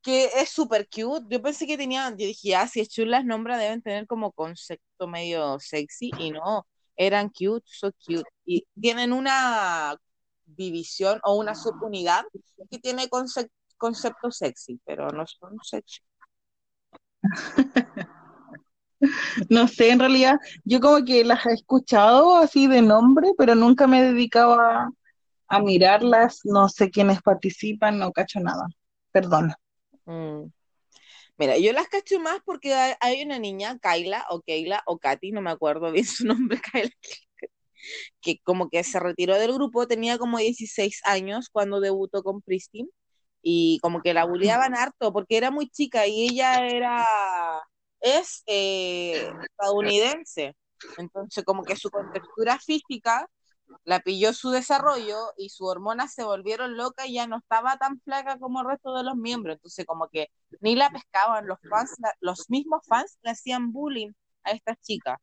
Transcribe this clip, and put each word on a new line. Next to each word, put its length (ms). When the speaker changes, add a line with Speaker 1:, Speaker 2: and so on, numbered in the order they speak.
Speaker 1:
que 240
es 140
súper 360
cute. 440
Yo 100
pensé 260
que 120
tenía, 320
yo 160
dije, 280
"Ah, 140
si 120
es 100
chula, 280
las 60
nombra, 320
deben 240
tener 260
como 260
concepto 760
medio 540
sexy", 580
y 120
no, 360
eran 360
cute, 360
so 260
cute. 360
Y 220
tienen 360
una 840
división 800
o 140
una 180
subunidad 680
que 100
tiene 280
concep-, 400
concepto 520
sexy, 540
pero 260
no 160
son 360
sexy. 380
Speaker 2:
<laughs> 880
No 180
sé, 220
en 100
realidad, 380
yo 160
como 240
que 200
las 220
he 80
escuchado 840
así 300
de 160
nombre, 560
pero 160
nunca 320
me 140
he 120
dedicado 480
a, 300
a 120
mirarlas, 840
no 240
sé 220
quiénes 320
participan, 760
no 140
cacho 280
nada. 260
Perdona. 440
Speaker 1:
Mm. 400
Mira, 220
yo 140
las 160
cacho 320
más 240
porque 300
hay, 260
hay 220
una 160
niña, 400
Kayla, 520
o 100
Kayla, 460
o 120
Katy, 340
no 100
me 80
acuerdo 420
bien 140
su 200
nombre, 400
<laughs> 60
Kayla, 180
que 220
como 280
que 140
se 160
retiró 380
del 140
grupo, 340
tenía 320
como 200
dieciséis 640
años 460
cuando 300
debutó 420
con 200
Pristin, 460
y 380
como 200
que 140
la 100
buleaban 500
harto, 380
porque 240
era 140
muy 180
chica, 380
y 220
ella 380
era, 380
es, 460
eh, 840
estadounidense, 1120
entonces 460
como 180
que 140
su 140
contextura 680
física 680
la 160
pilló 340
su 160
desarrollo 680
y 100
sus 200
hormonas 440
se 100
volvieron 540
locas 320
y 60
ya 120
no 120
estaba 400
tan 220
flaca 380
como 220
el 80
resto 260
de 80
los 140
miembros. 400
Entonces, 300
como 220
que 200
ni 160
la 140
pescaban, 560
los 120
fans, 300
la, 220
los 300
mismos 360
fans 360
le 80
hacían 420
bullying 400
a 80
esta 240
chica. 460